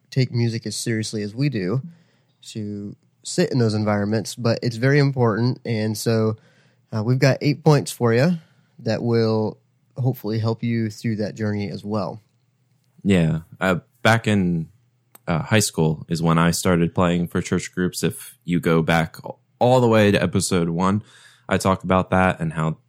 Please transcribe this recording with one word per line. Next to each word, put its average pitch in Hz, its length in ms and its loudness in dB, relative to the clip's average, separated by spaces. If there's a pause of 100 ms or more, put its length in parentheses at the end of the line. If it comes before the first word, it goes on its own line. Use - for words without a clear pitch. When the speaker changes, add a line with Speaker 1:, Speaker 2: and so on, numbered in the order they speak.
(120)
Speaker 1:
take 131 200 0
music 117 360 -2
as 107 80 -8
seriously 110 480 -4
as 104 100 -8
we 139 160 -2
do, 110 320 -2 (680)
to 104 460 -10 (280)
sit - 280 -2
in 135 60 -2
those 113 160 2
environments, 104 640 -2
but 117 260 -2
it's 117 140 -4
very 135 240 2
important. 123 680 0
And 110 320 -2
so, 110 380 0 (600)
uh, 110 80 -2
we've 123 140 2
got 131 240 2
eight 147 220 0
points 143 280 4
for 117 220 0
you 143 200 4 (460)
that 113 220 -2
will 110 560 0 (400)
hopefully 123 400 -4
help 113 240 -2
you 117 300 -2
through 110 240 -6
that 101 180 -6
journey 104 380 -4
as 98 120 -12
well. 104 380 -6 (840)
Speaker 2:
Yeah. 82 360 2 (200)
Uh, 92 200 0 (240)
back 113 240 4
in, 87 420 0 (580)
uh, 85 140 0
high 104 180 2
school 80 500 0
is 82 120 -2
when 82 160 2
I 85 140 4
started 85 420 0
playing 87 340 0
for 90 140 -2
church - 320 -4
groups. 90 300 -2
If - 420 -6
you 85 140 0
go 82 240 2
back 82 320 0 (420)
all 123 240 4
the 123 60 4
way 110 240 6
to 85 100 4
episode 87 480 0
one, 92 320 0 (500)
I 95 60 2
talk 92 260 0
about 92 280 0
that 92 280 2
and 82 140 -4
how 80 240 -2 (120)